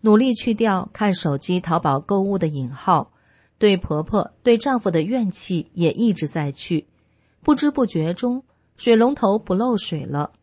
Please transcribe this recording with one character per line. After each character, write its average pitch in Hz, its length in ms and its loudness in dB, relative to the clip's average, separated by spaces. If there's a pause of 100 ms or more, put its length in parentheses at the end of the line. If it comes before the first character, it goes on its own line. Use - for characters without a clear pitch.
努 214 160 6
力 254 160 4
去 220 220 -2
掉 208 400 0
看 208 180 0
手 151 240 -2
机 180 240 -2
淘 165 180 -2
宝 139 220 0
购 196 220 -2
物 196 160 -2
的 170 80 0
引 139 240 -6
号， 147 420 0 (460)
对 202 180 4
婆 160 260 -4
婆、 190 300 -2 (100)
对 233 140 4
丈 247 240 -2
夫 196 100 -2
的 165 120 0
怨 220 280 -2
气 - 440 -6
也 170 180 2
一 220 220 0
直 156 120 -4
在 143 240 -4
去。 - 360 -6 (560)
不 302 120 4
知 294 160 2
不 277 140 0
觉 165 300 -2
中， 247 280 -4 (340)
水 233 200 4
龙 220 180 4
头 196 240 0
不 - 140 -4
漏 226 240 0
水 160 300 -4
了， 143 260 -4 (100)